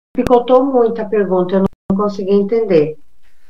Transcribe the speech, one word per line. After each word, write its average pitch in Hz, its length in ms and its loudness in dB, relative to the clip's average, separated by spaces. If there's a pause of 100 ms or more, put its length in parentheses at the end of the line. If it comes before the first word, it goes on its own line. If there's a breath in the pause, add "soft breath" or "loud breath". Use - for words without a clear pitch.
(160)
picotou 254 500 2
muito 233 360 0
a - 40 -6
pergunta, 185 500 0
eu 190 80 2 (280)
não 196 60 0
consegui 196 340 -2
entender. 202 640 0 (520)